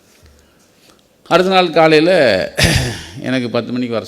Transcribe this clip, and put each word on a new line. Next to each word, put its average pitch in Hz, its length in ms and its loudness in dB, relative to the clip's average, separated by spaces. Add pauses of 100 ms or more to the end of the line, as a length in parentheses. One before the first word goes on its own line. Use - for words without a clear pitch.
(1300)
அடுத்த 180 260 0
நாள் 185 180 2
காலையில 156 840 2 (680)
எனக்கு 123 300 -6
பத்து 117 220 -6
மணிக்கு 120 220 -6
வர 104 120 -4